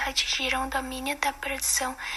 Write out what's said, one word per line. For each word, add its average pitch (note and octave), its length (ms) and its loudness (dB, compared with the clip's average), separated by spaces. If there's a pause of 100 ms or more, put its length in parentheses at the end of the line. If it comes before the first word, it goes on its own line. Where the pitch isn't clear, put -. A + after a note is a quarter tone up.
atingiram C4 600 2
o C4+ 40 -4
domínio C4 460 -2
da C#4+ 160 0
produção C4 640 0 (200)